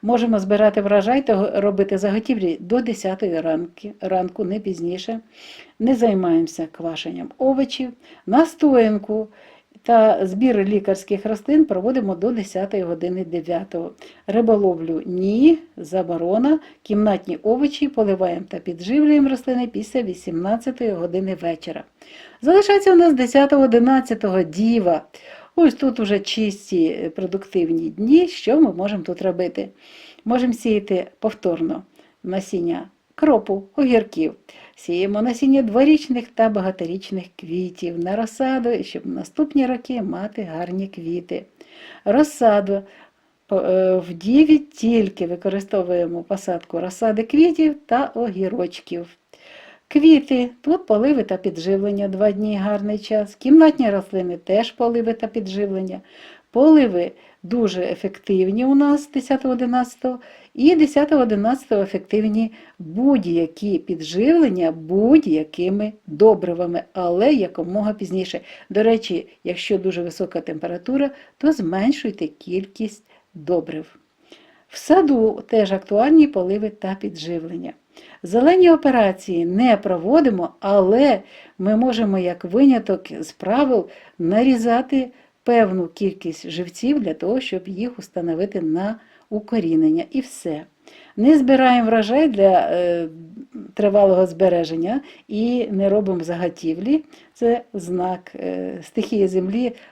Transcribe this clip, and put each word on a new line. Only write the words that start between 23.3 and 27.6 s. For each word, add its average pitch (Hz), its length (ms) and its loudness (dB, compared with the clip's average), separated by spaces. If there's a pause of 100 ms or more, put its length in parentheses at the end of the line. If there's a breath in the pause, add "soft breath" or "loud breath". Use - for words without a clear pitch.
одинадцятого 233 800 2
Діва. 175 580 0 (540 loud breath)
Ось 320 180 6
тут 254 260 -2
уже 202 200 0
чисті, 202 640 -2 (180)
е, 165 60 -6
продуктивні 170 800 -4